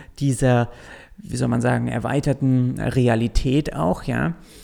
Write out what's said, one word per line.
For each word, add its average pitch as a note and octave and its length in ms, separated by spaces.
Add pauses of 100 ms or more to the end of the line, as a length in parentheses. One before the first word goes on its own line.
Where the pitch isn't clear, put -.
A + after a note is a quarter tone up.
(200)
dieser, B2 500 (480)
wie - 200
soll B2+ 100
man A#2+ 140
sagen, A#2+ 260
erweiterten B2+ 920
Realität A#2+ 920
auch, F3 300
ja. C#3 320 (280)